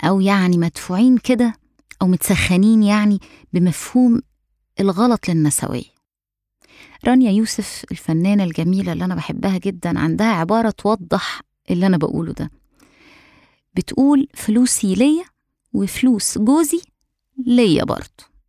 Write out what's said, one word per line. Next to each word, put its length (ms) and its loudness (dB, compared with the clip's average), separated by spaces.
أو 160 2
يعني 380 2
مدفوعين 600 2
كده 340 0
أو 40 0
متسخنين 760 2
يعني 380 2
بمفهوم 680 0
الغلط 480 0
للنسوية. 680 -2
رانيا 260 4
يوسف 600 -2
الفنانة 540 0
الجميلة 480 -2
اللي 120 -6
أنا 100 -4
بحبها 440 -4
جدا 400 -6
عندها 280 -2
عبارة 440 0
توضح 680 -4
اللي 160 0
أنا 100 2
بقوله 360 -4
ده. 180 -10
بتقول: 600 0
"فلوسي 600 0
ليا 300 2
وفلوس 680 0
جوزي 420 2
ليا 380 4
برضه." 500 -10